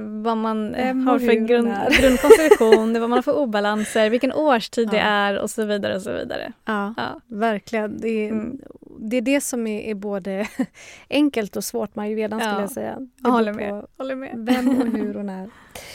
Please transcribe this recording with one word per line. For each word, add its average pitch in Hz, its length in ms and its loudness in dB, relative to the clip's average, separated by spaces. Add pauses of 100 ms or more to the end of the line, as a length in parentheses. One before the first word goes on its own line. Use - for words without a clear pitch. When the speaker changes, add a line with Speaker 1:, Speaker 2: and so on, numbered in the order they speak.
(240)
Speaker 1:
vad 226 140 0
man, 220 380 -2
eh, 254 100 -2
Speaker 2:
Vem 262 220 0
Speaker 1:
har 247 80 6
Speaker 2:
och 247 60 2
Speaker 1:
för 240 60 0
Speaker 2:
hur 226 120 4
man 226 80 0
Speaker 1:
grund-, 240 200 4
Speaker 2:
är. 226 340 2
<laughs> - 0 -
Speaker 1:
grundkonstitution, 254 920 6
vad 233 160 0
man - 20 -2
har 247 100 2
för 285 160 0
obalanser, 214 720 0
vilken 254 240 0
årstid 240 560 0
det 208 80 2
Speaker 2:
Ja. 196 60 2
Speaker 1:
är 202 360 2
och 214 100 -4
så 208 160 -4
vidare 208 300 -2
och 185 60 -6
så - 120 -6
vidare. - 400 -8 (120)
Speaker 2:
Ja, 208 320 -4
Speaker 1:
Ja. 247 300 -8
Speaker 2:
verkligen. 220 760 -4
Det 220 80 -4
är, 214 220 -2
Speaker 1:
Mm. 220 300 -6 (380)
Speaker 2:
det 220 180 -4
är 247 40 0
det 277 200 0
som 233 260 -4
är, 214 140 -4
är 220 140 -6
både 196 520 -6 (300)
<laughs> - 320 -20
enkelt 277 460 0
och 202 80 -6
svårt 220 320 -6
med 214 80 -6
ayurvedan, 214 360 -4
skulle 220 160 -2
Speaker 1:
Ja. 196 60 -2
Speaker 2:
jag 196 100 -4
säga. 220 280 -8
Det 262 80 -12 (160)
Speaker 1:
Jag 247 80 4
håller 226 220 2
Speaker 2:
beror 208 200 -8
Speaker 1:
med. 208 80 -10
Speaker 2:
på - 60 -18 (100)
Speaker 1:
Håller 269 180 -8
med. 262 200 -12
Speaker 2:
vem 254 340 0 (120)
och 233 60 -2 (100)
hur 208 160 -4
hon 202 160 -8
är. 190 260 -10
Speaker 1:
<laughs> - 40 -20 (360)